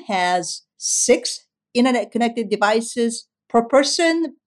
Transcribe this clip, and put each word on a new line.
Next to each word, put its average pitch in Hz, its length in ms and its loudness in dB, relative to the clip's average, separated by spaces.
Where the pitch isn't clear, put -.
has 180 560 -2
six - 720 -2
internet-connected 233 760 0
devices 226 800 -2
per 233 140 4
person 311 720 0